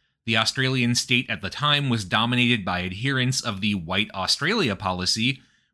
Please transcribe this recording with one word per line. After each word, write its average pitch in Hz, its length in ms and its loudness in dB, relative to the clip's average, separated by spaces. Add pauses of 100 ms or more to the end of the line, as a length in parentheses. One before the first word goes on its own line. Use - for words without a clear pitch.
(260)
The 113 100 2
Australian 123 600 2
state 123 340 0
at 110 120 -4
the 98 80 -4
time 143 380 0
was 117 160 0
dominated 120 600 2
by 90 180 -2
adherents 127 580 -2
of 101 200 -6
the 104 160 0
White 92 380 -2
Australia 135 600 0
policy, 95 680 -2 (340)